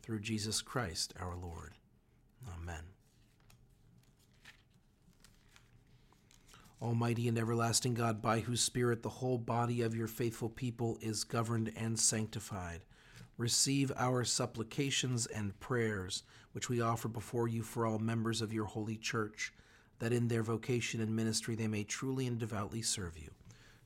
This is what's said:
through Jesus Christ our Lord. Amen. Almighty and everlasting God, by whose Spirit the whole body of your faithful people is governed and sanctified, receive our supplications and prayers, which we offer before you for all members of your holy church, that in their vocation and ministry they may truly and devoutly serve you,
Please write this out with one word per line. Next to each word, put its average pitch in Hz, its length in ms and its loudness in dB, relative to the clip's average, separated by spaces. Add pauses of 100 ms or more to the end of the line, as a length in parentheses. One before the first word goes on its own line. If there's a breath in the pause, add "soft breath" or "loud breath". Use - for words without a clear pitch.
through 110 180 -4
Jesus 107 420 -2
Christ - 580 -4
our 90 160 -4
Lord. 85 380 -10 (760)
Amen. 85 360 -8 (4000 loud breath)
Almighty 117 460 2
and 117 100 2
everlasting 117 560 4
God, 113 280 2
by 113 200 4
whose 120 200 0
Spirit 120 400 2
the 117 80 -4
whole 127 280 0
body 120 440 2
of 113 140 0
your 113 120 0
faithful 117 420 -2
people 117 520 -2
is 110 220 -2
governed 113 520 0
and 113 220 -2
sanctified, 107 840 0 (540 loud breath)
receive 135 580 4
our 127 280 2
supplications 120 1000 0
and 101 340 -4
prayers, 107 640 0 (280 loud breath)
which - 180 -6
we 120 120 2
offer 117 260 2
before 117 400 0
you 113 160 0
for 113 220 0
all 110 120 2
members 113 440 2
of 110 120 -2
your 107 120 0
holy 110 320 -4
church, - 560 -2 (440 loud breath)
that 117 160 0
in 120 140 4
their 113 160 4
vocation 113 580 0
and 110 140 2
ministry 113 400 2
they 110 120 0
may 107 160 0
truly 131 440 -2
and 120 100 0
devoutly 110 440 -2
serve 87 360 -2
you, 78 140 -14 (540 loud breath)